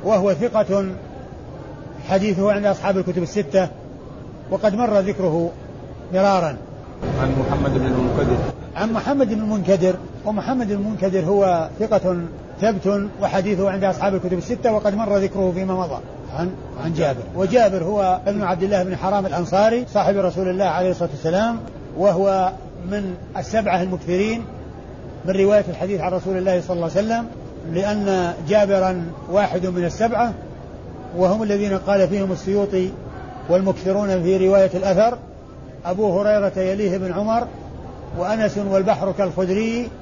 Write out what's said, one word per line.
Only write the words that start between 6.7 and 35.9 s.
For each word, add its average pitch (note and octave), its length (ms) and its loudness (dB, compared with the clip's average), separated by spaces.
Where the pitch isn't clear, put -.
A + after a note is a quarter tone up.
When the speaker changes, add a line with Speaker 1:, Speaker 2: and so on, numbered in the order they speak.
Speaker 2:
عن C3 180 2
محمد C#3 340 0
بن C3 120 2
المنكدر. B2+ 520 2
Speaker 1:
عن A3 180 -2
محمد A#3+ 400 2
بن G#3+ 60 0
المنكدر، F#3+ 560 2
ومحمد G#3+ 420 -2
بن G3+ 60 -2
المنكدر G3 520 0
هو F3+ 440 4
ثقة F#3 380 2
ثبت G3+ 460 2
وحديثه F#3+ 480 2
عند F#3+ 140 -2
أصحاب F#3+ 320 2
الكتب F3+ 220 0
الستة، A3+ 360 0
وقد G#3 220 2
مر G#3+ 220 0
ذكره F#3+ 380 0
فيما F#3+ 180 -2
مضى. E3+ 260 -2
عن، F3 140 -2
عن E3 100 -2
جابر، C#3+ 280 0
وجابر F#3+ 480 4
هو F#3 440 2
ابن G#3 160 -2
عبد F3+ 200 -2
الله F#3+ 200 2
بن F#3 120 -2
حرام G3 300 0
الأنصاري F#3+ 680 2
صاحب G3+ 240 4
رسول F#3 320 0
الله F#3+ 160 0
عليه F3+ 260 2
الصلاة E3+ 180 -2
والسلام، F#3+ 500 0
وهو F#3+ 540 4
من G3 240 -4
السبعة G3 440 0
المكثرين F#3 600 -2
من F#3 80 0
رواية G3 360 6
الحديث F3+ 320 -4
عن F3 100 0
رسول F#3 260 -2
الله F#3 240 2
صلى F3+ 140 -4
الله E3+ 200 -2
عليه G#3 120 2
وسلم، A#3 180 -2
لأن G3 600 0
جابرا F#3+ 540 4
واحد F#3 340 2
من F3 200 -2
السبعة، A3+ 480 0
وهم F#3+ 260 4
الذين G3+ 340 2
قال F#3+ 300 4
فيهم G3 240 0
السيوطي: F#3+ 580 0
"والمكثرون F#3+ 760 2
في F#3 240 4
رواية F#3+ 260 8
الأثر G3 440 4
أبو F#3 340 2